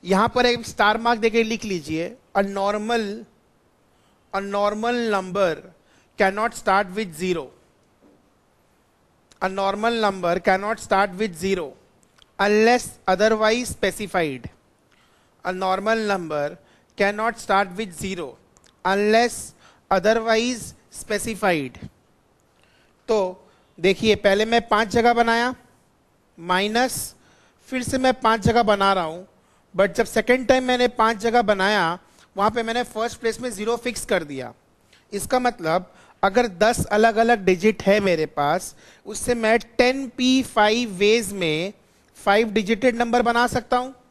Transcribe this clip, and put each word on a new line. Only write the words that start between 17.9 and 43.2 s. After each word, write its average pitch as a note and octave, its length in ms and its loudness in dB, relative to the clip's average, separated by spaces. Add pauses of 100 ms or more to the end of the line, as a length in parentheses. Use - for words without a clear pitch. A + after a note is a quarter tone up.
zero F3+ 300 -8 (540)
unless G#3+ 680 0 (380)
otherwise A3+ 840 0 (160)
specified. F#3 880 -4 (1300)
तो F#3+ 400 -2 (320)
देखिए, G3 340 2
पहले G3+ 300 2
मैं A#3 240 0
पाँच G#3+ 200 2
जगह A#3 240 2
बनाया, A#3 420 2 (840)
माइनस, G#3 720 -2 (560)
फिर B3+ 120 -4
से C4 160 -4
मैं B3+ 160 2
पाँच A3+ 260 2
जगह A3 220 4
बना G3+ 300 4
रहा F#3 120 0
हूँ, E3+ 220 -10 (500)
but G3 160 2
जब A#3 120 0
सेकंड A#3+ 420 0
टाइम B3+ 180 4
मैंने B3 240 2
पाँच A3+ 280 2
जगह A3+ 260 2
बनाया, F#3+ 560 0 (380)
वहाँ G3+ 140 2
पे A#3 120 -4
मैंने A3+ 200 -2
फर्स्ट A3+ 380 -6
प्लेस A3+ 200 -4
में B3 100 -6
ज़ीरो G#3+ 260 -4
फिक्स A#3 280 -8
कर F3+ 200 -2
दिया। C3 300 -12 (580)
इसका G3+ 260 -2
मतलब, F#3 540 -2 (320)
अगर G#3+ 220 2
दस G#3 380 0
अलग-अलग A3 600 2
डिजिट F#3 380 2
है G3+ 180 4
मेरे E3+ 260 0
पास, D3+ 500 -2 (300)
उससे G#3+ 280 -4
मैं A3+ 240 2
टेन B3+ 500 0
पी B3+ 340 2
फ़ाइव A3 480 2
वेज G3+ 420 2
में F3 400 -4 (520)
फ़ाइव A3 240 4
डिजिटेड A3+ 480 0
नंबर A#3+ 260 0